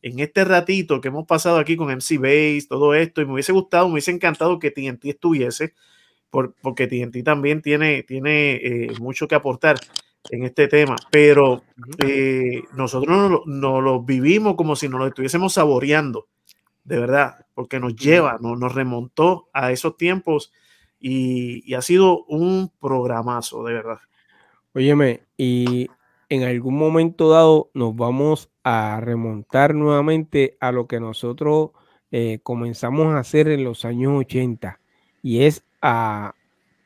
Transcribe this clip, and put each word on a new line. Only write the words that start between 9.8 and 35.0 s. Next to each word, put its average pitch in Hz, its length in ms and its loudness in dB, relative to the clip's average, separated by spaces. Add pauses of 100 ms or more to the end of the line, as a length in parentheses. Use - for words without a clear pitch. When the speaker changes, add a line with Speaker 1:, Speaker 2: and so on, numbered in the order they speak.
Speaker 1:
en 120 140 -6
este 139 220 2
tema, 143 300 2 (140)
pero, 143 420 8 (260)
Speaker 2:
Ujú. 123 140 -20 (120)
Speaker 1:
eh, 131 600 -2 (100)
nosotros 135 420 -2
no 202 120 4
lo, 175 180 2
no 135 340 -2
lo 131 220 0
vivimos 160 540 0
como 160 180 0
si 139 140 -6
nos 127 100 -6
lo 131 80 -2
estuviésemos 135 460 -2
saboreando, 143 760 0 (580)
de 127 140 -4
verdad, 127 460 0 (100)
porque 127 240 -8
nos 123 140 -4
Speaker 2:
Ujú. 113 100 -12
Speaker 1:
lleva, 143 380 4
nos, 117 180 -6
nos 123 160 -4
remontó 135 760 -2
a 127 200 -2
esos 156 240 -4
tiempos 175 560 -2 (480)
y, 127 640 -4
y 127 100 -8
ha 127 80 -6
sido 185 420 4
un 185 460 -2 (100)
programazo, 120 840 -4
de 117 100 -6
verdad. 113 240 -10 (760)
Speaker 2:
Óyeme, 135 460 2 (160)
y 123 520 -2 (400)
en 131 160 -2
algún 123 320 -4
momento 160 540 2
dado 160 440 6
nos 117 200 -2
vamos 131 540 -2 (160)
a 110 360 -2
remontar 117 760 0
nuevamente 147 840 0
a 127 100 -2
lo 123 160 -4
que 120 140 -6
nosotros, 147 680 -4 (420)
eh, 113 320 -2
comenzamos 120 640 -2
a 151 100 0
hacer 151 300 2
en 143 160 0
los 120 200 -8
años 123 320 -2
ochenta, 127 600 -6 (420)